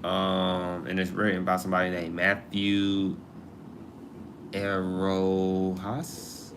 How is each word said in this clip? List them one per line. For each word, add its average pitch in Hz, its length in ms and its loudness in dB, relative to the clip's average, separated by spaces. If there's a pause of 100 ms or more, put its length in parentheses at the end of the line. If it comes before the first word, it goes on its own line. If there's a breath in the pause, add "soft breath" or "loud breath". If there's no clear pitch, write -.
Um, 92 840 0
and 92 120 -2
it's 90 120 0
written 92 340 2
by 92 120 4
somebody 92 320 2
named 87 260 -2
Matthew 98 1000 2 (1400)
Erojas, 95 2000 0